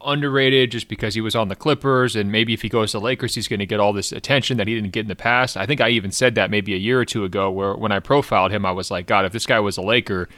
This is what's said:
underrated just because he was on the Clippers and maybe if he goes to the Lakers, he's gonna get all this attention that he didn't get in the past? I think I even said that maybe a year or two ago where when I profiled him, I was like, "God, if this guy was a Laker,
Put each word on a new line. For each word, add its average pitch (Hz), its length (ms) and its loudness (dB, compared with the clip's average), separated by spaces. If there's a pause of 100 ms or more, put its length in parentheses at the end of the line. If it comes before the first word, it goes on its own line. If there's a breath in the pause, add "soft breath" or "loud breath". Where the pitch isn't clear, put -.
underrated 135 680 2
just 113 160 -8
because 107 240 -4
he 110 80 -2
was 107 120 -2
on 110 140 2
the 92 80 -4
Clippers 131 580 0
and 101 160 -2
maybe 113 240 0
if 107 80 -4
he 113 60 -6
goes 110 240 0
to 107 80 -4
the 101 60 -6
Lakers, 127 300 -4
he's 113 120 -6
gonna 101 180 -4
get 104 140 -2
all 101 140 4
this 98 180 -4
attention 135 460 -2
that 98 100 0
he 113 80 -2
didn't 104 160 -4
get 113 80 -4
in 107 80 -4
the 92 80 -6
past? 123 400 0
I 95 100 -4
think 135 140 -2
I 117 120 4
even 98 200 0
said 120 240 2
that 95 160 2
maybe 104 220 0
a 92 40 -2
year 117 220 2
or 120 60 2
two 110 180 -4
ago 98 260 0
where 98 240 -2
when 107 200 -2
I 98 60 0
profiled 107 520 2
him, 101 140 -2
I 90 60 0
was 92 200 -4
like, 90 160 -4
"God, 101 160 4
if 92 80 0
this 110 140 -6
guy 117 160 4
was 101 160 0
a 92 40 -6
Laker, 101 460 0 (100 loud breath)